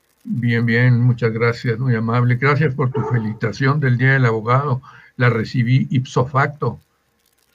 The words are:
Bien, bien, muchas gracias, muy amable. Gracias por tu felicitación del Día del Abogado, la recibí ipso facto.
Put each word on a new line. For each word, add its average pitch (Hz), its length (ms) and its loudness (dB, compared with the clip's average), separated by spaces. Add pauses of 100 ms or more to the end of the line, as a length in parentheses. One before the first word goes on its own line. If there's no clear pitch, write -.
(260)
Bien, 117 420 -2
bien, 120 340 2
muchas 120 320 2
gracias, 113 460 -2
muy 127 160 0
amable. 120 400 0
Gracias 139 400 0
por 127 160 -2
tu 117 120 -4
felicitación 113 760 -2
del 131 180 2
Día 131 180 2
del 131 120 2
Abogado, 123 560 0 (340)
la 123 140 2
recibí 120 600 0
ipso 127 360 0
facto. 135 540 -2 (760)